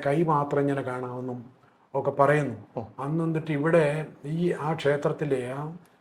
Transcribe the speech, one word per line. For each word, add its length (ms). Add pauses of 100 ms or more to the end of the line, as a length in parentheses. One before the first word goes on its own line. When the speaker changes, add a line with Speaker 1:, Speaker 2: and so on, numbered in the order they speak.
Speaker 1:
കൈ 160
മാത്രം 380
ഇങ്ങനെ 220
കാണാമെന്നും 640 (500)
ഒക്കെ 160
പറയുന്നു. 440 (220)
Speaker 2:
ഓ. 260
Speaker 1:
അന്ന് 220
എന്നിട്ട് 280
ഇവിടെ 540 (180)
ഈ 280
ആ 220
ക്ഷേത്രത്തിലെ 800
ആ, 200 (280)